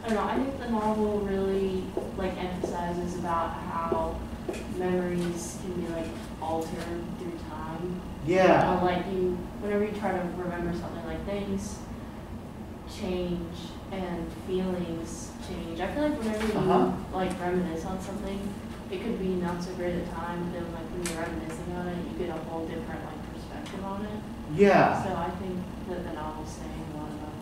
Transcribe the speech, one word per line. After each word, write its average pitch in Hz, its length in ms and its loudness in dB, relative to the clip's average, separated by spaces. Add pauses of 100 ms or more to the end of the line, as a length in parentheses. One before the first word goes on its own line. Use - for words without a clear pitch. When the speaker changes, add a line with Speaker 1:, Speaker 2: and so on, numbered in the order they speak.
Speaker 1:
I 226 60 -4
don't 214 60 6
know, 196 80 4
I 214 120 2
think 269 240 0
the 233 100 -4
novel 214 520 4
really, 190 640 2 (340)
like, 185 200 0
emphasizes 175 840 0
about - 340 2
how 165 600 0 (640)
memories 180 840 0
can 180 200 -4
be, 170 120 -2
like, - 120 -2 (360)
altered 160 280 0 (500)
through 170 200 -6 (100)
time. 175 520 -4 (260)
Speaker 2:
Yeah. 185 420 10 (100)
Speaker 1:
Uh, 180 60 4
like, 180 220 4
you, 185 300 2 (240)
whenever 208 240 2
you 208 80 0
try 202 180 0
to 180 100 2 (160)
remember 175 400 0
something, - 300 -4
like, 160 180 -4
things 196 540 -2 (1120)
change 180 600 0 (360)
and 180 360 -2 (180)
feelings 175 880 -2 (160)
change. 165 320 -6
I 180 140 0
feel 294 100 2
like 294 160 2
whenever 214 260 2
you, 196 140 2
Speaker 2:
Uh-huh. 185 320 6 (220)
Speaker 1:
like, 185 180 2 (100)
reminisce 180 440 2
on 190 160 -2
something, 196 380 -4 (520)
it 185 120 -4
could 190 160 0
be 185 240 2
not 175 200 0
so 180 100 -4
great 175 220 0
at 175 100 0
the - 100 -6
time, 175 300 -4
but 175 80 -2
then, 175 200 -4
like, 170 180 -6
when 175 120 -4
you're 170 180 -2
reminiscing 160 540 -4
on 175 120 -4
it, 175 100 -4 (100)
you 180 180 -4
get 165 100 -4
a 165 40 -4 (100)
whole 165 160 -4
different, 160 400 -6
like, - 140 -8 (140)
perspective - 520 -8
on 196 180 -4
it. - 160 -6 (360)
Speaker 2:
Yeah. 185 480 10
Speaker 1:
So 196 80 0
I 180 180 0 (120)
think 185 140 -2 (340)
that 180 180 -2
the 160 60 -4
novel's 156 360 -6
saying - 340 -8 (120)
a - 20 -6
lot - 140 -6
about - 300 -8